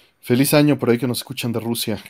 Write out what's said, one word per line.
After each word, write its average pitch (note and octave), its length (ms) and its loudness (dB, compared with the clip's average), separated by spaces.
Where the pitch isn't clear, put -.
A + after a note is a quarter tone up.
Feliz B2+ 340 2
año D3 240 4
por B2 120 -2
ahí A#2+ 80 4
que B2+ 100 -4
nos A#2+ 120 -4
escuchan B2 340 -8
de A2+ 80 -4
Rusia, A#2 360 -4